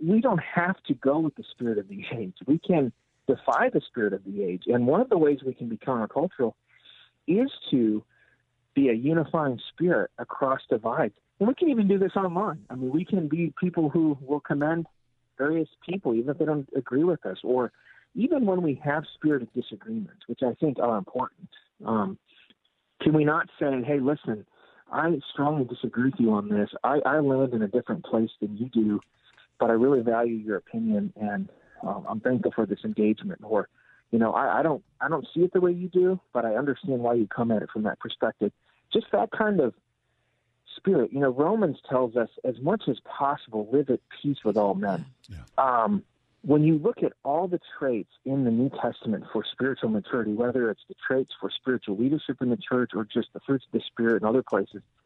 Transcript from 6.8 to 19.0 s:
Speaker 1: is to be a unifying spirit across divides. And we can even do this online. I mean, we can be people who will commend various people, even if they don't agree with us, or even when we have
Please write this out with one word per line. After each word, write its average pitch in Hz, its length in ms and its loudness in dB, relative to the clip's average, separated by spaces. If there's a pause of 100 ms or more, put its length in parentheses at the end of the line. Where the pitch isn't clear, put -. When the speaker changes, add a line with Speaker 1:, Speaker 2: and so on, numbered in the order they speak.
Speaker 1:
is 233 240 2 (200)
to 107 340 2 (680)
be 139 140 4
a 117 40 4
unifying 147 680 0 (120)
spirit 151 460 0
across 131 500 -2
divides. 117 460 0 (240)
And 208 100 2
we 277 60 0
can 349 160 2
even 220 180 4
do 196 100 4
this 185 180 0
online. 185 540 -2
I 123 60 -10
mean, 127 140 -4
we 160 140 0
can 170 240 -2
be 160 320 -2
people 175 280 0
who 156 320 2
will 139 200 -4
commend 160 460 0 (520)
various 156 300 0 (200)
people, 170 260 -2
even 120 160 0
if 143 80 -4
they 160 60 0
don't 151 320 -2
agree 135 280 0
with 175 220 0
us, 95 160 -6
or 123 300 0 (420)
even 262 320 2
when 185 160 2
we 151 120 0 (100)
have 151 200 0 (100)